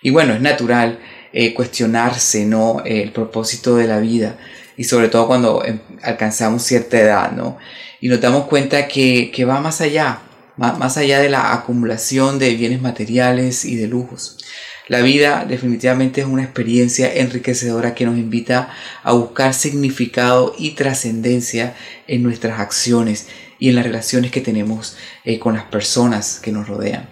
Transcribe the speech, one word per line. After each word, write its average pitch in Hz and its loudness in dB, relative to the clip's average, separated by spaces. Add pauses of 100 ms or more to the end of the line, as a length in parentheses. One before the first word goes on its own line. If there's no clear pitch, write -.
Y 135 -2
bueno, 139 4
es 110 0
natural, 120 2 (360)
eh, 117 2
cuestionarse, 117 0
¿no? 110 2
El 107 -4
propósito 113 -2
de 117 4
la 110 2
vida, 110 0 (360)
y 120 -8
sobre 123 4
todo 113 4
cuando, 123 2
em, 107 -6 (220)
alcanzamos 113 -2
cierta 117 0
edad, 107 4
¿no? - -6 (420)
Y 120 -2
nos 120 2
damos 135 2
cuenta 143 0
que, 127 2
que 127 -2
va 131 2
más 156 -4
allá, 147 0 (360)
ma-, 120 0
más 131 -2
allá 139 4
de 143 4
la 131 2
acumulación 120 0
de 131 2
bienes 117 0
materiales 123 0
y 127 -4
de 110 -2
lujos. 123 -6 (500)
La 123 0
vida 143 4
definitivamente 127 0
es 135 -2
una 131 0
experiencia 123 0
enriquecedora 120 -2
que 127 -2
nos 117 0
invita 117 -2 (360)
a 123 2
buscar 131 2
significado 127 0
y 151 -6
trascendencia 123 -2 (320)
en 120 0
nuestras 113 -2
acciones 110 0 (320)
y 131 4
en 123 6
las 120 2
relaciones 123 -2
que 131 -2
tenemos, 110 -4 (280)
eh, 117 -2
con 110 0
las 110 -4
personas 110 -2
que 110 -8
nos 104 -4
rodean. 104 -6